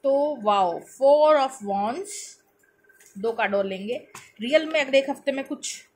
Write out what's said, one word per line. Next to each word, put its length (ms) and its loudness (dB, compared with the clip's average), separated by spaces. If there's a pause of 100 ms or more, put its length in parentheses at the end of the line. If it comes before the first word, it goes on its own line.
तो 400 0
wow, 380 2
Four 600 4
of 100 -2 (180)
Wands, 400 -4 (1080)
दो 140 -4
card 220 -2
और 120 0
लेंगे। 400 -8 (340)
real 260 0
में 140 -2
अगले 180 2
एक 120 0
हफ्ते 220 -6
में 120 -6
कुछ 400 -12 (120)